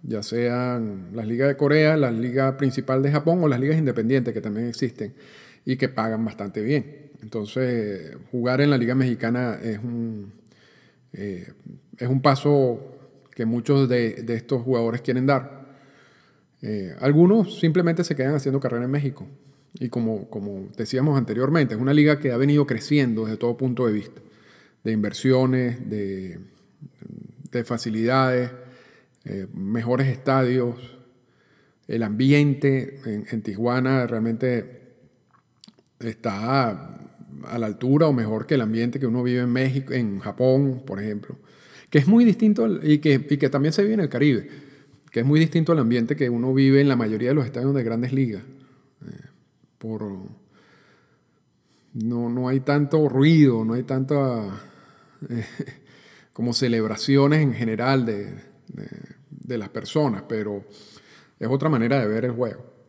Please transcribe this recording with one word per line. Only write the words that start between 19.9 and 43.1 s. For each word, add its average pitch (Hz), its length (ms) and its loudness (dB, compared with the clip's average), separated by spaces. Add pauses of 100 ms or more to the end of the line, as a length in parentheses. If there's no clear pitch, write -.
como 101 460 -10
decíamos 135 420 0
anteriormente, 123 580 0
es 107 40 -4
una 131 140 2
liga 147 260 6
que 139 120 -2
ha 117 60 0
venido 143 280 4
creciendo 120 600 0
desde 110 120 -6
todo 117 180 -2
punto 127 320 -2
de 107 60 2
vista, - 280 -6 (640)
de 113 80 -2
inversiones, 123 1000 0
de, 95 500 -6 (1120)
de 120 120 -4
facilidades, 123 880 0 (720)
eh, 98 280 -10
mejores 117 540 -2
estadios. 127 920 0 (880)
El 113 160 -2
ambiente 135 1040 2
en, 104 240 -6
en 113 140 -6
Tijuana 123 640 0
realmente 117 720 -2 (1160)
está 113 720 -2
a, - 280 -10 (480)
a 120 140 -6
la 113 60 -2
altura 131 420 2
o 147 60 4
mejor 110 340 -2
que 156 80 2
el 127 60 2
ambiente 113 380 -2
que 131 80 -2
uno 123 160 0
vive 123 180 0
en 123 100 0
México, 131 420 -2
en 107 260 -2
Japón, 131 640 0
por - 160 -8
ejemplo, 107 360 -8 (520)
que 147 100 6
es 135 80 4
muy 233 180 8
distinto 214 400 4
al, 196 180 -2
y 151 160 4
que, 147 300 2